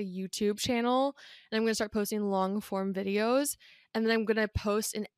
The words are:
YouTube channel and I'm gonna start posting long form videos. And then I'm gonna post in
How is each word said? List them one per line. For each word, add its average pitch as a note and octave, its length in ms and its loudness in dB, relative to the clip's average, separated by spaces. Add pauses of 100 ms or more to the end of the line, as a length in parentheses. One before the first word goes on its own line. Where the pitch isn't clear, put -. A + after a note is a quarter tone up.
YouTube F#3+ 540 -2
channel B3+ 580 2 (340)
and A3 60 0
I'm A3 80 2
gonna A3 100 2
start G#3 180 -2
posting G#3 360 0
long G3 320 2
form G3 320 -2
videos. G#3+ 640 0 (380)
And A3+ 100 0
then A3+ 80 2
I'm A3 120 0
gonna G#3+ 240 2
post G#3+ 460 -2
in G#3+ 120 -6 (100)